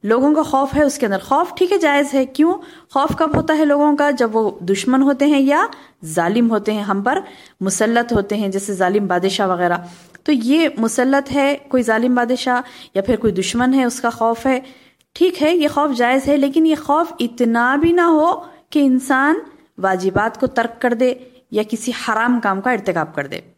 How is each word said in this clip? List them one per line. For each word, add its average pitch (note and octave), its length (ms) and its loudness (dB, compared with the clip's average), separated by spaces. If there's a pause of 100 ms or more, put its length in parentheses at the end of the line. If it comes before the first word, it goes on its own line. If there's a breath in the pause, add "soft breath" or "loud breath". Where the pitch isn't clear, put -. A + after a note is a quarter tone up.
لوگوں B3+ 320 2
کا D4+ 80 2
خوف C#4 340 0
ہے D4+ 60 4
اس D4 160 0
کے B3 80 0
اندر۔ G3 120 -2
خوف E4 380 0
ٹھیک F#4 160 0
ہے، G4+ 60 2
جائز C#4+ 360 0
ہے۔ C4 120 2
کیوں؟ D#4 280 2 (360 loud breath)
خوف C#4+ 260 0
کب D#4 200 0
ہوتا D#4+ 220 0
ہے D#4 60 4
لوگوں D4 320 2
کا؟ D4 140 2
جب A#3 260 0
وہ A3 140 0 (100)
دشمن G3 420 0
ہوتے C#4 240 2
ہیں D4 140 4
یا D4 260 2 (380 loud breath)
ظالم F3 460 0
ہوتے G#3+ 220 -2
ہیں، G#3 100 -4
ہم G3+ 200 -2
پر C4 160 0 (420 loud breath)
مسلط A#3 520 0
ہوتے G#3 240 0
ہیں، G#3 120 -2
جیسے G3 260 -6
ظالم F#3+ 320 0
بادشاہ F#3+ 400 0
وغیرہ۔ F3 300 0 (460 loud breath)
تو D#4 100 0
یہ C#4 360 2 (100)
مسلط C4 540 0
ہے C#4 240 0 (120)
کوئی B3+ 140 0
ظالم A3+ 320 0
بادشاہ B3 460 0 (340 loud breath)
یا G3 80 0
پھر A3 140 0
کوئی A3 160 0
دشمن A#3+ 420 0
ہے، C4 100 2
اس A#3+ 160 -4
کا A#3 100 -2
خوف A#3 360 -2
ہے، C4 140 0 (520 loud breath)
ٹھیک F4+ 300 0
ہے، D#4 120 2
یہ D4+ 140 2
خوف C#4+ 280 0
جائز C4 320 2
ہے، C#4+ 80 4
لیکن C#4 300 2
یہ D#4 80 4
خوف D#4 460 -2
اتنا A#3+ 560 0
بھی E4 160 2
نہ F4 80 2
ہو E4+ 400 2 (300 loud breath)
کہ D4+ 80 0
انسان C#4 600 2 (400 loud breath)
واجبات F#3+ 640 -2
کو C4 60 0
ترک A#3 340 -4
کر A#3+ 140 0
دے B3 200 0 (360 loud breath)
یا G#3 200 -2
کسی A#3+ 220 -6 (160)
حرام A#3 320 0
کام G3 200 -2
کا B3+ 100 -2
ارتکاب E3+ 440 -2
کر C#3 120 -6
دے F2 140 -12 (160)